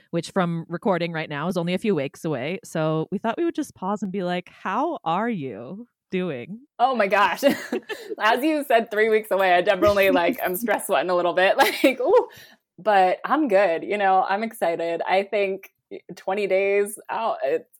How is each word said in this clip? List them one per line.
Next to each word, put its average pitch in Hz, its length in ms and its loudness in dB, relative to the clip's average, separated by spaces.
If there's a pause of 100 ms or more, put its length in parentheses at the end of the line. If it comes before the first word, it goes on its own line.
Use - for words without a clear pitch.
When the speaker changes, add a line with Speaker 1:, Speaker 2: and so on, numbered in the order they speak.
(120)
Speaker 1:
which 170 200 -6
from 170 380 -2
recording 170 420 -2
right 160 160 -6
now 151 220 -4
is 180 80 -2
only 175 160 -2
a 190 40 0
few 202 160 0
weeks 143 300 -4
away. 156 400 -4
So 160 480 -2
we 202 60 -4
thought 226 200 -4
we 339 60 -2
would 339 100 -2
just - 220 -8
pause 196 260 -6
and 190 120 -6
be 196 100 -4
like, 180 240 -4
"How 262 560 -4
are 202 260 -2
you 143 600 -10 (200)
doing?" 180 520 -6 (180)
Speaker 2:
Oh 254 160 2
my 208 120 2
gosh. 196 360 2
<laughs> - 760 -2
As 233 200 4
you 302 240 0
said, 233 240 2
three 214 200 2
weeks 214 220 2
away, 190 240 4
I 175 60 6
definitely, 196 500 4
like, 175 300 2
I'm 180 140 -2
stress 208 320 -4
sweating 170 220 0
a 180 60 2
little 175 180 0
bit. 185 240 2
<laughs> - 260 2
Like, 262 160 4
ooh, 370 300 4 (500)
but 190 460 4
I'm 277 240 0
good. 185 340 2
You 196 140 -4
know, 190 280 4
I'm 196 160 -2
excited. 170 640 -4
I 190 180 2
think 196 480 -4 (440)
twenty 196 320 -4
days 202 500 0 (120)
out, 220 340 -4
it's, 156 260 -2 (100)